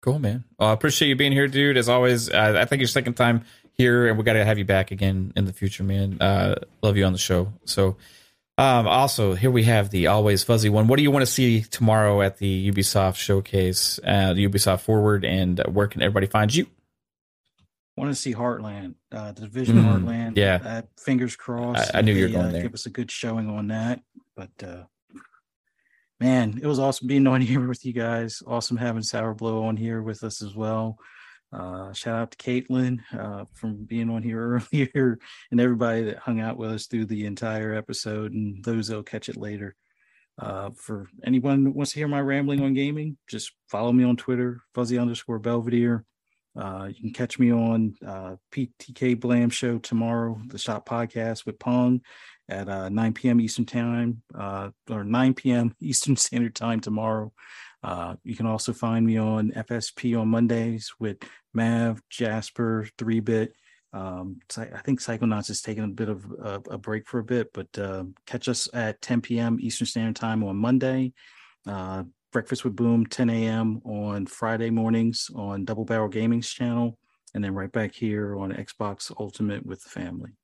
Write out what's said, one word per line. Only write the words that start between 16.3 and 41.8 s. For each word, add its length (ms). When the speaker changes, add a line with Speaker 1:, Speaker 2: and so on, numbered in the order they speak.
Speaker 1:
you? 120
Speaker 2:
Wanna 180
see 200
Heartland, 600
uh, 200
the 100
Division 340
Speaker 1:
Mm, 80
Speaker 2:
Heartland. 320
Speaker 1:
yeah. 280
Speaker 2:
Uh, 180
fingers 360
crossed 580
Speaker 1:
I, 40
I 40
knew 120
you 80
were 60
Speaker 2:
they, 60
Speaker 1:
going 120
Speaker 2:
uh, 60
Speaker 1:
there. 100
Speaker 2:
give 120
us 120
a 40
good 200
showing 400
on 180
that. 320
But, 140
uh, 200
man, 420
it 40
was 120
awesome 300
being 180
on 140
<laughs> 0
here 260
with 180
you 80
guys. 540
Awesome 300
having 260
Sour 320
Blow 300
on 120
here 260
with 220
us 180
as 120
well. 440
Uh, 440
shout 240
out 140
to 40
Caitlin, 640
uh, 360
from 300
being 260
on 120
here 460
<laughs> 40
earlier, 460
and 100
everybody 440
that 140
hung 220
out 180
with 120
us 160
through 200
the 180
entire 500
episode, 580
and 320
those 240
that'll 140
catch 280
it 60
later. 380
Uh, 380
for 320
anyone 400
who 80
wants 200